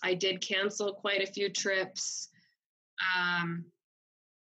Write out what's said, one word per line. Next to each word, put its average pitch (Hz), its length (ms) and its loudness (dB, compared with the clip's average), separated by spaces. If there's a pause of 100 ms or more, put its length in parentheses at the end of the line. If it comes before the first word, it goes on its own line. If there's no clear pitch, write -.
I 185 100 4
did 185 280 0
cancel 202 520 0
quite 202 300 0
a 196 80 -4
few 202 180 0
trips. - 800 -2 (880)
Um, 175 480 2 (840)